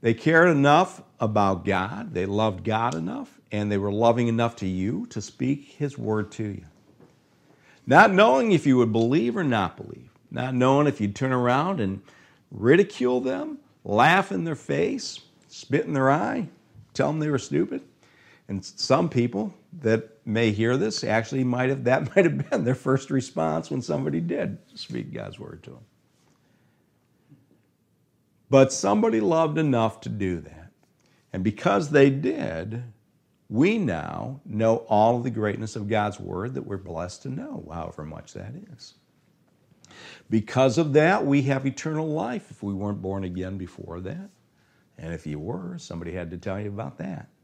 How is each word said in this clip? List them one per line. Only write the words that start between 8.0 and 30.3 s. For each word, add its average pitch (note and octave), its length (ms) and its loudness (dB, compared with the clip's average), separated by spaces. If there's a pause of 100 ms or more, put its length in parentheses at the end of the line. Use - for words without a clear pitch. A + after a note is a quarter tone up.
knowing A3+ 400 6
if D3+ 120 2
you C3 120 6
would A2+ 160 4
believe D3 420 2
or F#3+ 80 -2
not A2 320 0
believe, - 340 -16 (220)
not B2+ 240 -4
knowing C3+ 320 4
if C3 140 -2
you'd G2+ 140 -2
turn C3 180 -2
around C3 480 0
and G2 200 -4 (480)
ridicule B2 720 4
them, C#4 380 -6 (260)
laugh D#3+ 480 4
in F3+ 140 -4
their D#3+ 100 -4
face, F3 640 -4 (300)
spit - 360 -4
in D#3+ 80 -6
their C3+ 160 4
eye, E3+ 380 0 (460)
tell C#3+ 180 0
them D#3 80 -4
they D3+ 100 -2
were C#3 80 0
stupid. - 440 -2 (680)
And G2 120 -6
s-, - 180 -16
some D#3 320 0
people F3+ 440 -2 (280)
that A2+ 280 0 (160)
may A2+ 260 0
hear A2+ 260 2
this G3+ 260 -2
actually A2+ 400 -2
might B2+ 260 0
have, C3+ 140 -4
that C3 200 2
<laughs> - 120 -4
might G3 100 6
have C#3 240 0
been G3+ 140 0
their B2+ 120 2
first C3 360 -2
response D#3+ 580 -2
when C3+ 120 -4
somebody D#3 400 -4
did - 360 -4 (180)
speak - 380 -10
God's G#1 260 -12
word - 240 -16
to - 80 -18
them. B1 140 -20 (2750)
But C3+ 220 8
somebody G#3+ 480 2
loved D#3+ 380 0
enough A#2+ 420 0
to - 80 -10
do G2 300 -4